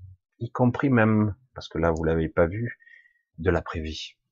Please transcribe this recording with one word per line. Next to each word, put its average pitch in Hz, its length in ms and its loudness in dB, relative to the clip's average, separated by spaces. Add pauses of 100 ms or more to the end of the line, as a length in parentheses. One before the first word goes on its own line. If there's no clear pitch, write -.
(400)
y 120 120 -6
compris 123 380 2
même, 110 460 4 (180)
parce - 140 -14
que - 100 -10
là 82 140 2
vous 80 120 -2
l'avez 80 260 0
pas 87 180 2
vu, 110 320 -8 (580)
de 87 140 0
l'après-vie, 80 640 -6 (140)